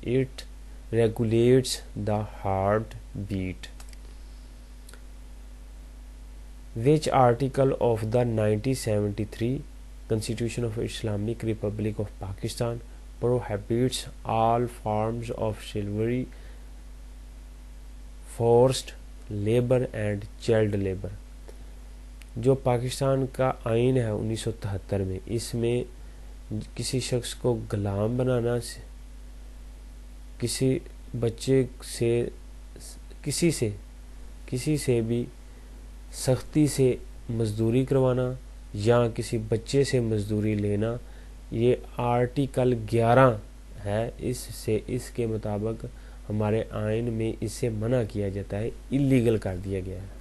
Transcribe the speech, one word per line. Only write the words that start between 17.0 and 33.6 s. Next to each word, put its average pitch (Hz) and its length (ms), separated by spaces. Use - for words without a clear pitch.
forced 120 500
labor 120 460
and 104 460
child 110 300
labor? 98 360
जो 127 180
पाकिस्तान 131 720
का 131 420
आइन 120 300
है 110 160
उन्नीस 110 300
सौ 113 80
तिहत्तर 98 500
में, 92 260
इसमें 117 580
किसी 117 460
शख्स 120 340
को 123 200
गुलाम 110 640
बनाना, 120 420
किसी 131 400
बच्चे 123 540
से, 117 480
किसी 151 260
से, 107 240